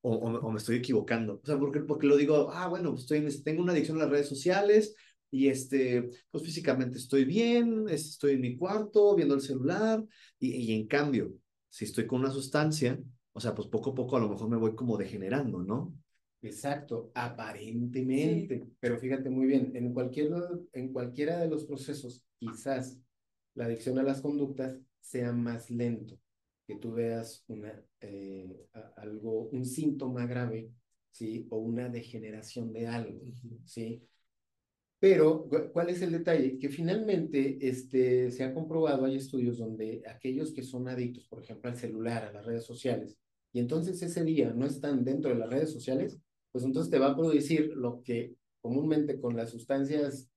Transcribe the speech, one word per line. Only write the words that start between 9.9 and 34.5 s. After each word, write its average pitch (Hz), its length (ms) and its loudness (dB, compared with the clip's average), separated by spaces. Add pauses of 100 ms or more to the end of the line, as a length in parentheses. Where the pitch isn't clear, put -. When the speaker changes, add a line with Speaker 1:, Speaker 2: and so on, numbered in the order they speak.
Speaker 1:
y, 127 160 0
y 117 180 0
en 107 140 0
cambio, 139 460 2 (360)
si - 160 -8
estoy 110 220 -2
con 127 140 0
una 135 100 2
sustancia, 143 680 0 (340)
o 113 60 -10
sea, 113 140 -2
pues - 140 -6
poco 120 240 -2
a 127 40 -6
poco 127 220 0
a - 20 4
lo 107 100 2
mejor 107 200 -4
me 117 80 2
voy 110 160 2
como 117 240 -2
degenerando, 98 640 -2
¿no? 131 320 -4 (480)
Speaker 2:
Exacto, 117 720 -6
aparentemente, 123 1500 -2
Speaker 3:
Sí. - 160 -18
Speaker 2:
pero 117 180 0
fíjate 131 320 -4
muy 131 180 2
bien, 127 280 2
en 123 180 -2
cualquier, 131 380 0 (400)
en 131 220 -8
cualquiera 143 460 -4
de 165 100 0
los 151 160 -2
procesos, 135 580 -10 (160)
quizás 123 580 -6 (560)
la 117 120 -4
adicción 127 340 -2
a 135 40 2
las 135 180 0
conductas 139 560 -4 (240)
sea 120 320 -4
más 117 360 -4
lento, 117 480 -4 (480)
que 104 120 -10
tú 113 160 -8
veas 113 540 -4
una, 107 360 -12 (160)
eh, 95 560 -14 (180)
a-, 110 280 -18
algo, 107 480 -6
un 127 160 -4
síntoma 131 600 -2
grave, 120 460 -4 (400)
¿sí? 113 380 -8
O 113 80 -4
una 120 320 -2
degeneración 113 840 -10
de 113 160 -6
algo, 117 320 -6
Speaker 1:
Ujú. 117 460 -16
Speaker 2:
¿sí? 117 360 -10 (960)